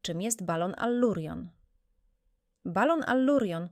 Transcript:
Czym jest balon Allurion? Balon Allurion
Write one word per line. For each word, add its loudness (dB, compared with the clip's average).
Czym -4
jest -2
balon -2
Allurion? 0
Balon 2
Allurion 2